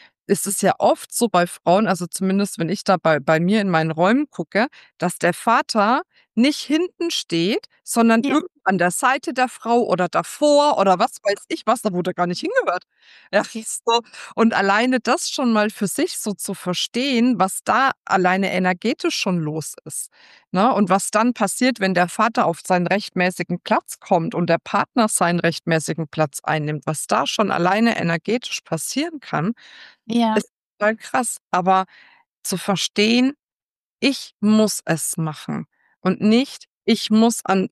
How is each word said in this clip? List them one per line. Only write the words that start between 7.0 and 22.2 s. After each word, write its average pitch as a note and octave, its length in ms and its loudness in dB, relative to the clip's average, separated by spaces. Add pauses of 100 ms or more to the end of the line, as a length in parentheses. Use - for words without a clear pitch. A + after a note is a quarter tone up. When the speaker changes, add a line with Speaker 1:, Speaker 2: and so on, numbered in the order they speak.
Speaker 1:
steht, F3+ 560 -2 (160)
sondern A3+ 400 2
Speaker 2:
Ja. C#4+ 40 0
Speaker 1:
irgend C#4+ 220 0 (160)
an F#3+ 140 2
der F3 120 2
Seite C4+ 420 -2
der B3+ 160 0
Frau A#3 360 0
oder F3+ 240 0
davor D4 720 2
oder F#3+ 200 4
was A#3+ 240 -2
weiß G3+ 260 -2
ich - 180 -6
was, A#3 160 0
da G3+ 100 -2
wo F3+ 100 -2
der F3+ 120 -4
gar F3+ 120 0
nicht F3 140 -6
hingehört. F#4 420 -2 (500)
Ja, G3+ 200 2
Speaker 2:
Ja. A3 80 -10 (240)
Speaker 1:
so. A#3 160 2 (340)
Und A3+ 200 4
alleine A3+ 460 2
das C4+ 300 -2
schon B3 220 0
mal G#3+ 180 2
für - 160 -4
sich - 320 -4
so G#3 140 -4
zu - 220 -8
verstehen, A#3+ 840 0
was F#3+ 260 -2
da A#3+ 260 2 (140)
alleine F#3 480 0
energetisch F#3 600 -2
schon F3+ 240 -2
los D#3 360 -6 (100)
ist, - 240 -12 (420)
ne? G#3 220 2
Und F#3 160 2
was F#3+ 220 0
dann A#3 240 2
passiert, A#3+ 460 0
wenn F#3+ 140 0
der F3+ 140 2
Vater A3+ 380 0